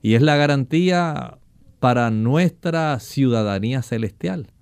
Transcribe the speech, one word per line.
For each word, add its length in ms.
y 140
es 80
la 140
garantía 1000
para 300
nuestra 880
ciudadanía 840
celestial. 640